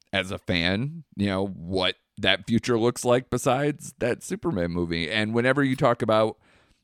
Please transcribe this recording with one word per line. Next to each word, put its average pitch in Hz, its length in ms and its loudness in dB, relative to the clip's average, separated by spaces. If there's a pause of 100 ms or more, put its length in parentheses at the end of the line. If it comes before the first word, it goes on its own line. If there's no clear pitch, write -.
(120)
as 95 180 -2
a 92 60 -4
fan, 101 680 -2 (120)
you 101 100 0
know, 98 200 -2
what 92 500 -2 (220)
that 98 280 2
future 117 320 2
looks 120 240 0
like 127 280 2
besides 135 680 -2
that 117 240 -2
Superman 101 500 -4
movie. 85 380 -2
And 107 240 -2
whenever 131 300 2
you 131 100 0
talk 123 280 2
about 110 340 2 (480)